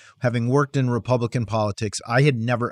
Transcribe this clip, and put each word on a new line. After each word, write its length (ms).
having 280
worked 280
in 140
Republican 560
politics, 600
I 140
had 160
never 360